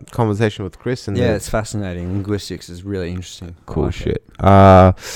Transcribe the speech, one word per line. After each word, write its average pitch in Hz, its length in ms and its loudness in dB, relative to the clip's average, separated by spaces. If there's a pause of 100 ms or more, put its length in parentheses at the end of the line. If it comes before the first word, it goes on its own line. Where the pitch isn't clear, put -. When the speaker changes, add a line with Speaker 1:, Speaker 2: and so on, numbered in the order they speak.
(120)
Speaker 1:
conversation 107 520 -2
with 92 140 -12
Chris. - 300 -8
And 104 100 -6
Speaker 2:
Yeah, 123 120 0
Speaker 1:
the 107 80 -2
Speaker 2:
it's - 120 -12
fascinating. 95 640 -6
Linguistics 98 560 -8
is 87 140 -18
really 95 260 -8
interesting. 87 480 -14
I - 80 -20
Speaker 1:
Cool - 200 -4
Speaker 2:
like - 160 -4
it. - 20 -8
Speaker 1:
shit. - 200 -6 (160)
Uh, 95 520 8 (240)